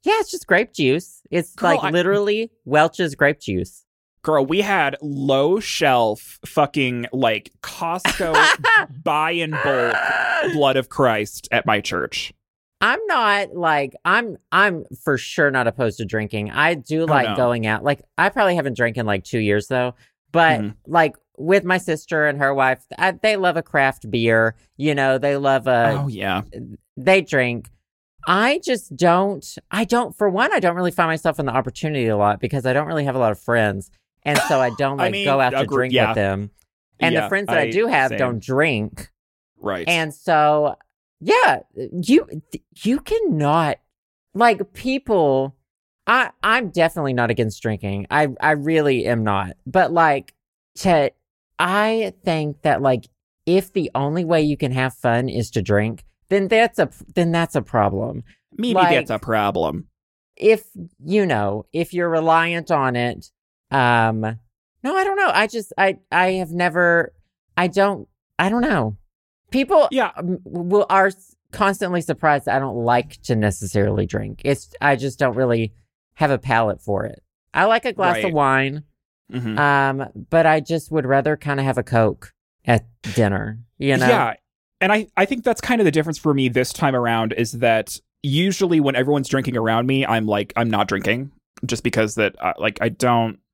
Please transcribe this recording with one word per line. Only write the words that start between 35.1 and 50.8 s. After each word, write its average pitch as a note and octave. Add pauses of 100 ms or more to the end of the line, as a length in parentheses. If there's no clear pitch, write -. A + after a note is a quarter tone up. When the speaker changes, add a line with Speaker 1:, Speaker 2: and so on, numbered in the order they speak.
Speaker 2:
mean, G3
Speaker 1:
go C#3
out B2+
to C3+
Speaker 2:
agree, C3+
Speaker 1:
drink B2+
Speaker 2:
yeah. A#2+
Speaker 1:
with A2
them. G2+ (480)
And E3+
the E3
Speaker 2:
Yeah, G2+
Speaker 1:
friends G3
that -
I D#3
Speaker 2:
I, A2+
Speaker 1:
do G#3+
have C#3
Speaker 2:
same. A2
Speaker 1:
don't A#2+
drink. C3 (480)
Speaker 2:
Right. F#2+
Speaker 1:
And D#3+
so, D3+ (440)
yeah, A3 (140)
you, F#3 (240)
th-, - (200)
you B3+
cannot, E3 (540)
like, G#3+
people, D#3+ (520)
I, A#3+ (120)
I'm A3+
definitely D#3+
not A#2+
against A2
drinking. G2+
I, D3 (100)
I D#3
really D3
am A#2
not. G2
But, D#3+
like, D#3+ (440)
to, D#3+ (480)